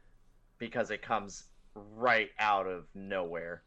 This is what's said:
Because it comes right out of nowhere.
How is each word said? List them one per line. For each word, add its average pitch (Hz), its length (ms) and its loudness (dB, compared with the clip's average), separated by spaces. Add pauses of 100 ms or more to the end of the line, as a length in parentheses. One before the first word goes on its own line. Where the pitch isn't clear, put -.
(580)
Because 113 320 -2
it 104 120 -4
comes 101 420 -2 (300)
right 107 640 2
out 101 280 4
of 90 280 -6
nowhere. 87 720 -4